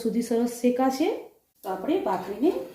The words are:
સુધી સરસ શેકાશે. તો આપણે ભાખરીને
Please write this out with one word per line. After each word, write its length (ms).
સુધી 280
સરસ 220
શેકાશે. 460
તો 80
આપણે 220
ભાખરીને 420